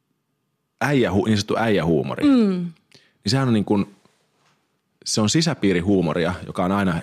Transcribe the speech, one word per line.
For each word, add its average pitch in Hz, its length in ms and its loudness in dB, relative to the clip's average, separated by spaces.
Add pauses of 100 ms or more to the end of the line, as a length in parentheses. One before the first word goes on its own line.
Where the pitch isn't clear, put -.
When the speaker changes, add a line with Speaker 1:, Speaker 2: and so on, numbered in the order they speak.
(800)
Speaker 1:
äijähu-, 117 440 2
niin 110 120 2
sanottu 101 200 -4
äijähuumori, 87 680 0
Speaker 2:
Mm. 247 240 4
Speaker 1:
niin 175 260 -6 (520)
sehän 131 220 0
on 117 60 2
niin 101 100 2
kuin, 101 300 -2 (1120)
se - 160 -4
on 107 100 2
sisäpiirihuumoria, 90 1040 0 (120)
joka - 180 -4
on 92 80 0
aina 95 300 0